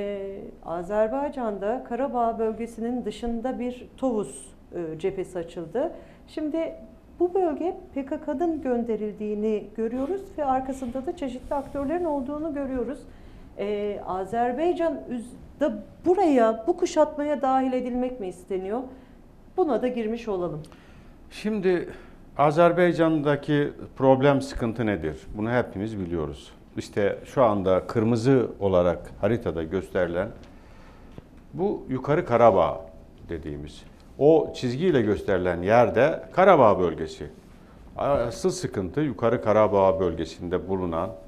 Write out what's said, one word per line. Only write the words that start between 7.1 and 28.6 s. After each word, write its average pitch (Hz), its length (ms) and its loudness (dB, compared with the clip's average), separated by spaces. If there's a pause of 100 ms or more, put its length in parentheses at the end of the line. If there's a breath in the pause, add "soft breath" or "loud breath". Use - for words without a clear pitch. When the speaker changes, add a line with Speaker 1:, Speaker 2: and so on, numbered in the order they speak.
Speaker 1:
bu 349 140 2
bölge 339 400 0 (200)
P 277 120 -6
K 302 140 -6
K'nın 302 420 -2
gönderildiğini 214 1040 -2 (100)
görüyoruz 262 440 -2 (180)
ve 302 60 -2
arkasında 262 600 -2
da 349 100 -6
çeşitli 254 380 -6
aktörlerin 277 500 -4
olduğunu 294 500 -4
görüyoruz. 262 440 -6 (600 loud breath)
Ee, 208 480 -4
Azerbaycan 247 920 0 (100)
üz-, - 500 -12
da 277 120 2 (340)
buraya, 277 600 4
bu 359 100 2
kuşatmaya 302 640 0
dahil 262 300 2
edilmek 247 480 -4
mi 190 80 -6
isteniyor? 190 520 -6 (760 loud breath)
Buna 302 260 2
da 254 60 0
girmiş 226 400 -4
olalım. 175 340 -4 (680 loud breath)
Speaker 2:
Şimdi 190 580 0 (500 loud breath)
Azerbaycan'daki 151 1300 4 (280)
problem, 135 460 6
sıkıntı 117 440 -4
nedir? 78 300 -2 (200)
Bunu 107 140 -2
hepimiz 113 480 -2
biliyoruz. 82 540 -6 (240)
İşte - 480 0
şu 139 200 2
anda 95 420 4
kırmızı 117 600 4 (140)